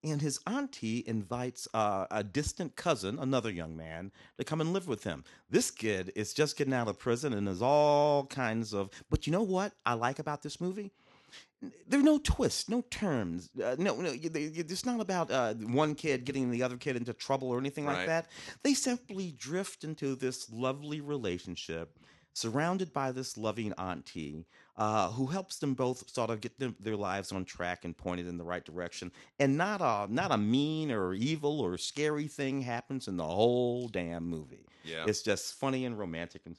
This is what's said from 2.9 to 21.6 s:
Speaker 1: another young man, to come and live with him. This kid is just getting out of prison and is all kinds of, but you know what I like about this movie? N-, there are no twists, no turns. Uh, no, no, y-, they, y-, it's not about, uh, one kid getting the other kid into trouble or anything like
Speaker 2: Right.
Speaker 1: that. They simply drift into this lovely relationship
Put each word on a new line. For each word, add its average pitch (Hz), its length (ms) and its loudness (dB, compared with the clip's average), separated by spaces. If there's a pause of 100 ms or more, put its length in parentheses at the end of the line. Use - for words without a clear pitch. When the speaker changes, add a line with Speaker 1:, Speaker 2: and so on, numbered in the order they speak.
Speaker 1:
another 131 320 2
young 80 260 -4
man, 80 360 -10 (260)
to - 60 -4
come 156 160 0
and 160 120 0
live 185 140 -2
with 120 160 -2
him. 78 220 -4 (260)
This - 220 4
kid 95 420 -2
is 107 180 -2
just 151 240 2
getting 135 160 2
out 120 140 2
of 101 140 -2
prison 123 320 2
and 101 160 0
is 92 120 -2
all 147 640 6
kinds 113 460 -2
of, 98 180 -2 (200)
but - 160 2
you 147 60 2
know 196 100 4
what 190 300 0 (120)
I 120 100 2
like 120 260 0
about 147 220 -4
this - 180 -10
movie? 196 320 -4 (680)
N-, - 120 -10 (160)
there 285 100 6
are 277 60 8
no 302 140 10
twists, - 500 2
no 233 140 2
turns. 98 680 -2 (100)
Uh, 120 160 0
no, 160 240 2
no, 175 100 0
y-, 151 200 -4
they, 151 160 -2
y-, 156 120 -8
it's 175 280 -4
not 240 140 2
about, 180 320 0
uh, 120 220 4
one 131 420 2
kid 135 280 0
getting 131 280 0
the 120 100 0
other 123 140 0
kid 131 180 -2
into 120 180 -2
trouble 131 360 -2
or 123 100 0
anything 143 280 -4
like 143 100 2
Speaker 2:
Right. 90 100 0
Speaker 1:
that. 165 240 0 (320)
They 277 120 4
simply 202 580 -2
drift 175 500 -4
into 147 320 -2
this 127 340 -2
lovely 139 520 -2
relationship 92 1000 -4 (340)